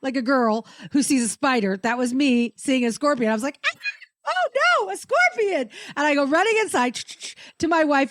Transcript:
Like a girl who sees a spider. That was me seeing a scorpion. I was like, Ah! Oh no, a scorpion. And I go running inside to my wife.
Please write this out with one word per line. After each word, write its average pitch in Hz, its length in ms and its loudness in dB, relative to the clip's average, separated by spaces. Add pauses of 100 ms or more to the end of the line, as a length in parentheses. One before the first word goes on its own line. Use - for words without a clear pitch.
Like 262 160 -6
a 269 40 0
girl 226 440 2 (260)
who 285 120 2
sees 262 200 2
a 233 40 0
spider. 220 500 0
That 233 200 -2
was 247 160 -2
me 247 420 2
seeing 262 300 0
a 240 60 0
scorpion. 254 380 0
I 220 40 0
was 220 100 -2
like, 285 220 -8
Ah! 605 120 -2 (500)
Oh 679 220 -2 (360)
no, 381 60 -8
a 403 60 -6
scorpion. 415 720 0 (260)
And 285 100 0
I 302 80 4
go 285 120 2
running 339 340 2
inside 254 360 0 (640)
to 330 100 -2
my 320 160 2
wife. 285 260 2